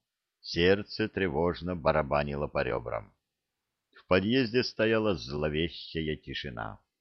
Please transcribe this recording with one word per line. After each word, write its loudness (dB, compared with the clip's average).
Сердце 2
тревожно 0
барабанило 0
по -2
ребрам. -6
В -20
подъезде 2
стояла 2
зловещая -4
тишина. -10